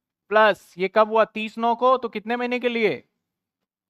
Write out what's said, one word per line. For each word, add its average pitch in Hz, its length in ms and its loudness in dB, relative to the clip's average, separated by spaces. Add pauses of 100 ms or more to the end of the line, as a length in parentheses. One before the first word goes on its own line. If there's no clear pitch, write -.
(300)
प्लस 208 480 2
ये 185 100 -4
कब 214 200 2
हुआ, 220 180 2
तीस 214 320 -12
नौ 233 160 0
को, 254 220 2
तो 240 120 -6
कितने 214 280 -6
महीने 247 240 -4
के 240 80 -2
लिए, 226 240 0 (960)